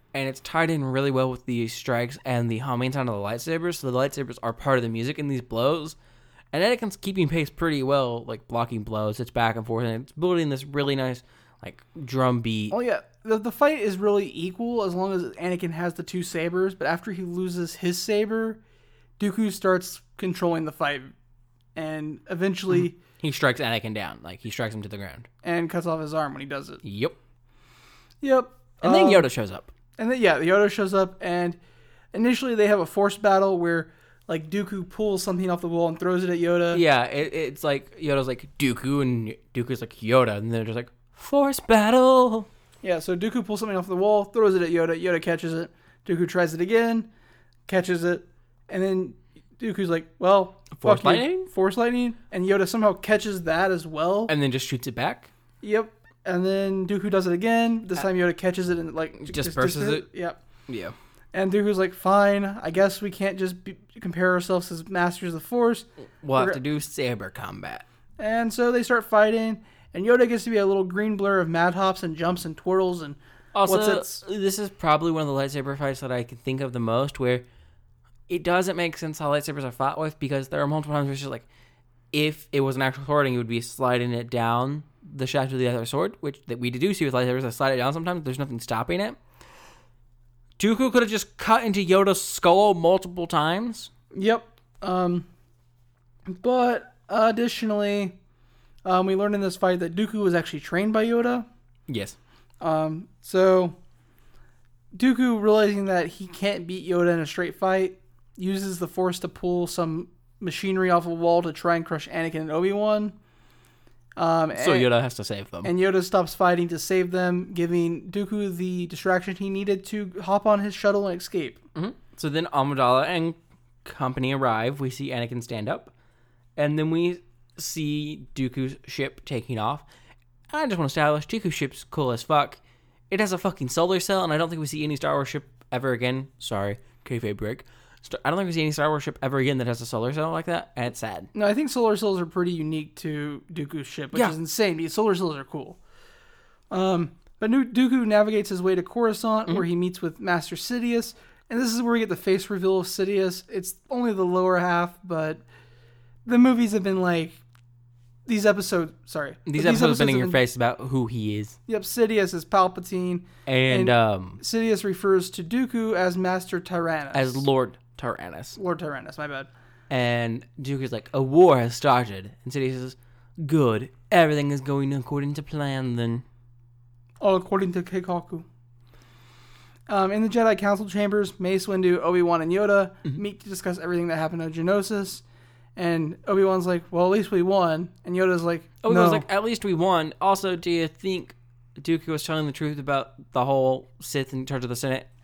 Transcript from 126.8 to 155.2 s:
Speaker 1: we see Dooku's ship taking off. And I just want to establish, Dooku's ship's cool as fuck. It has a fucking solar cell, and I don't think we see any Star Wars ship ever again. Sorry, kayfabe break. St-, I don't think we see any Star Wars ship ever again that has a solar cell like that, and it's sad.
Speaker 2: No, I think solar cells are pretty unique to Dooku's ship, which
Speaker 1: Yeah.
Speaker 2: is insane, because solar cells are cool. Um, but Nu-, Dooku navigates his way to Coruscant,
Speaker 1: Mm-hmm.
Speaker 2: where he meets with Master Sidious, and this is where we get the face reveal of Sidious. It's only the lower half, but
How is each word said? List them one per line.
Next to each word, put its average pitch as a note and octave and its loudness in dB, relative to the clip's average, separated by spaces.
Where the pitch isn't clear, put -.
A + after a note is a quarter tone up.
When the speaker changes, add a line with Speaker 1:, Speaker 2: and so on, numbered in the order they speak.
Speaker 1:
we F3 0
see D3+ -6
Dooku's C3 -4
ship - -8
taking A#2+ -6
off. A#2 -4
And D4+ -2
I D4+ 0
just G3 -2
want D3+ -2
to - -6
establish, D3+ 0
Dooku's G#3 -4
ship's - -6
cool C3+ -2
as A2+ -4
fuck. D3 0
It G3 0
has G3+ 0
a F3+ 0
fucking E3 -4
solar F3+ 2
cell, F#3+ 0
and E3 -2
I D3+ 2
don't D#3+ 0
think E3 -6
we D3+ -4
see D3+ -6
any D3+ -2
Star D3 -2
Wars C#3 -2
ship D3 -8
ever B2+ -2
again. B2+ -4
Sorry, G2+ -4
kayfabe A2+ -4
break. G#2+ -8
St-, - -10
I - 0
don't E3+ 0
think F#3+ -2
we E3+ -4
see E3 -2
any D3+ 0
Star D3 0
Wars D3 -2
ship - -8
ever C3+ -2
again C3+ 0
that B2 -4
has A#2+ -2
a A#2 -10
solar A#2+ -4
cell D#3 -4
like E3 -6
that, E3+ -6
and B2 -4
it's A#2+ -10
sad. G2 -10
Speaker 2:
No, G#3 0
I G#3 4
think C#4 0
solar A3+ 2
cells F#3+ 0
are F3 -2
pretty F3+ -2
unique D#3 -6
to D3 -6
Dooku's D3 -8
ship, C#3+ -10
which A#3 2
Speaker 1:
Yeah. A3 2
Speaker 2:
is D#3 -6
insane, E3 -2
because E3 -6
solar G#3+ 2
cells F3 -2
are C3+ -10
cool. D3 -14
Um, F#3 0
but A3 0
Nu-, C4 4
Dooku B3 2
navigates G#3+ 4
his F#3 -4
way F#3 2
to F3+ 0
Coruscant, A3 0
Speaker 1:
Mm-hmm. E3+ 0
Speaker 2:
where F#3 0
he F3 0
meets F3+ -2
with E3+ -6
Master F3 -2
Sidious, A#3 -4
and A#3 -4
this B3 0
is A#3 -2
where A#3+ 0
we A#3 2
get A3 -2
the F3 -2
face F#3+ -2
reveal F#3+ 0
of F3+ -4
Sidious. F#3+ -2
It's - -8
only A#3+ 0
the F#3+ 0
lower F#3 2
half, F3 0
but D#3+ -4